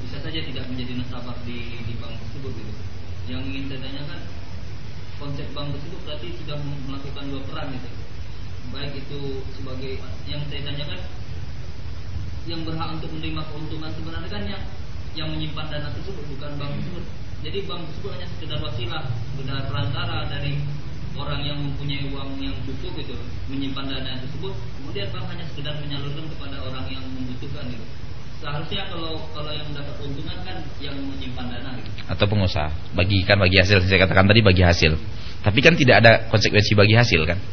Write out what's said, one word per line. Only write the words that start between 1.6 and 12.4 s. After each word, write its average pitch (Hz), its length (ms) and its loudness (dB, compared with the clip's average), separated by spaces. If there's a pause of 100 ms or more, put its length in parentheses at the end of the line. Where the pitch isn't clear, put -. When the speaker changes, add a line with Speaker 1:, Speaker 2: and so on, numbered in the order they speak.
Speaker 1:
di 110 160 -2
bank 233 120 -4 (160)
tersebut - 280 -2
gitu. - 160 -2 (560)
Yang 127 140 -2 (100)
ingin 269 160 -4
saya - 160 -4
tanyakan, - 360 -4 (1000)
konsep 143 320 -2
bank 147 240 -2
tersebut 139 320 -4
berarti 151 200 -4 (120)
sudah 147 160 -4 (320)
melakukan 139 400 -4
dua 139 140 -4 (100)
peran 151 240 -4
gitu. - 120 -4 (800)
Baik 139 320 -4
itu 143 200 -4 (360)
sebagai, 131 360 -4 (320)
yang 147 240 -2
saya 143 120 -4
tanyakan, 143 400 -2 (1500)